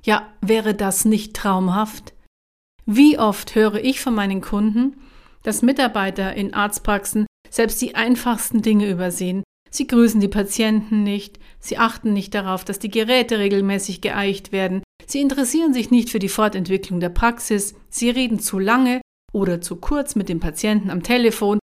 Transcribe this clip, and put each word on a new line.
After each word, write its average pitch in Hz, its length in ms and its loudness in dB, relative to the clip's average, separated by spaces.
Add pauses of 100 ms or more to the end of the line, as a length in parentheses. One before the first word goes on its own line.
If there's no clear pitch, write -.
Ja, - 240 0 (140)
wäre 214 320 2
das 202 320 -2
nicht 214 300 0
traumhaft? 190 760 -2 (720)
Wie 277 340 6
oft 208 340 -2
höre 214 300 2
ich 262 180 0
von 240 140 0
meinen 196 260 0
Kunden, 220 540 0 (480)
dass 208 180 -2
Mitarbeiter 208 720 0
in 196 200 -4
Arztpraxen 208 720 0 (240)
selbst 220 320 0
die - 140 -6
einfachsten 233 640 0
Dinge 208 280 2
übersehen. 185 520 -2 (280)
Sie - 180 -6
grüßen 233 320 4
die 202 80 2
Patienten 214 760 0
nicht, 202 360 -4 (200)
sie - 180 -8
achten 226 340 0
nicht 202 220 -2
darauf, 190 320 -4
dass 208 140 -8
die 220 100 -8
Geräte 233 500 0
regelmäßig 196 600 0
geeicht 196 500 -4
werden. 190 320 -2 (220)
Sie 285 160 -4
interessieren 277 520 2
sich 233 160 0
nicht 233 200 4
für 220 100 -2
die 190 100 -2
Fortentwicklung 190 680 -2
der 175 100 -2
Praxis, 214 680 -2 (140)
sie 240 200 -2
reden 240 300 0
zu - 200 -4
lange 247 420 2 (320)
oder 180 280 0
zu 175 160 -10
kurz 285 380 -2
mit 196 140 -2
dem 170 100 -2
Patienten 190 500 0
am 170 140 -4
Telefon 220 600 2